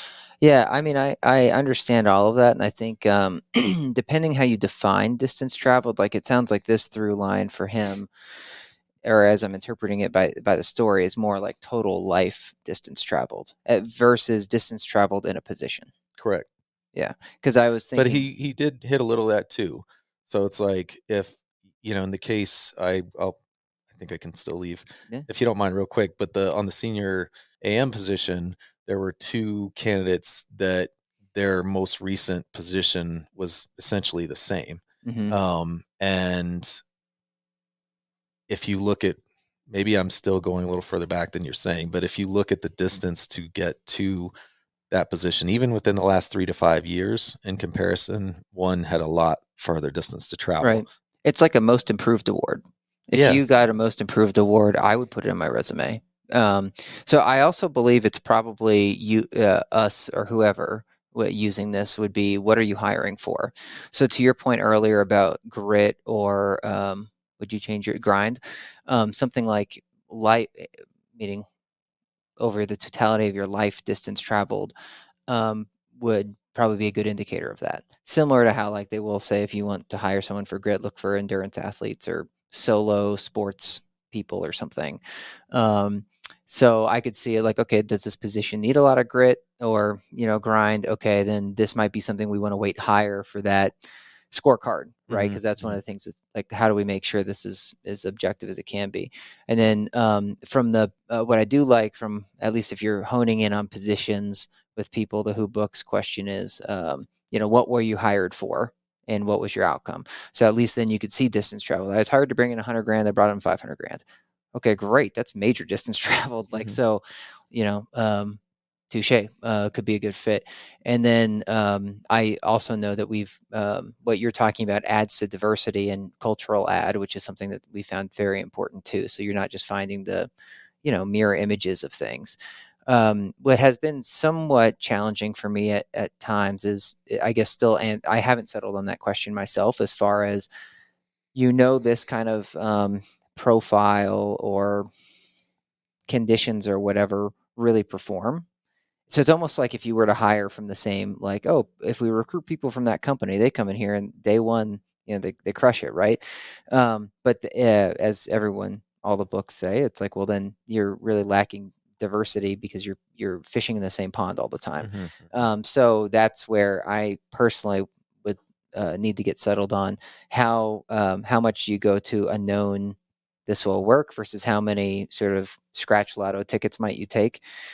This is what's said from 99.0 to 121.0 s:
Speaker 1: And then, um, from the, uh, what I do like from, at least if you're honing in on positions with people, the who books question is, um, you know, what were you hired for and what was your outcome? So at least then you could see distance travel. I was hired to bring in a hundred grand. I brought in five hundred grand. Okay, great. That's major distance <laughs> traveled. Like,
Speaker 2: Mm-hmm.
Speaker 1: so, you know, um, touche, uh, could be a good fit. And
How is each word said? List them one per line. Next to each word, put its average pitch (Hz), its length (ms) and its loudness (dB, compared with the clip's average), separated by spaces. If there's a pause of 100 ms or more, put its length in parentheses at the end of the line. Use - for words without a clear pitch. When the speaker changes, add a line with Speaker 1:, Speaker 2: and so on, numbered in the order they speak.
Speaker 1:
And 117 120 0
then, 107 340 2
um, 104 520 2
from 123 240 0
the, 110 220 2 (180)
uh, 113 140 -2
what 117 160 4
I 110 60 4
do 139 180 2
like 117 320 4
from, 104 300 -8 (140)
at 107 140 -2
least 113 200 -4
if 101 80 -12
you're 107 220 -2
honing 117 380 0
in 104 120 0
on 104 160 -4
positions 101 800 -4 (280)
with 104 140 -10
people, 107 320 -4
the 110 100 -4
who 107 140 -2
books 104 360 -4
question 101 460 -6
is, 98 400 -8
um, 82 380 -6 (220)
you 107 100 -4
know, 107 80 0
what 117 220 4
were 120 120 0
you 110 160 -2
hired 101 360 0
for 101 400 -6 (360)
and 104 160 -4
what 104 160 0
was 101 140 -6
your 95 100 0
outcome? 80 400 -6 (260)
So - 160 4
at 107 80 6
least 117 220 2
then 113 120 0
you 107 100 0
could 104 140 -6
see 131 140 2
distance 104 360 0
travel. 98 280 -4
I 104 60 0
was 110 120 2
hired 139 200 4
to 127 60 -4
bring 120 160 2
in 117 80 -6
a 110 40 -8
hundred 113 200 -4
grand. 110 260 0
I - 20 2
brought 104 200 4
in 101 100 -6
five - 180 0
hundred - 200 -14
grand. - 240 -14 (520)
Okay, 117 200 2
great. 107 380 2
That's - 220 -8
major 107 300 0
distance 104 320 -4
<laughs> - 80 -4
traveled. 117 480 -2
Like, 110 140 -6
Speaker 2:
Mm-hmm. 104 80 -10
Speaker 1:
so, 110 280 2 (460)
you 113 160 -2
know, 104 280 -2
um, 104 460 -2 (500)
touche, 110 380 2 (160)
uh, 107 260 0
could 104 160 -8
be 107 100 0
a 104 40 -4
good 101 160 -4
fit. - 300 -2 (400)
And 120 200 2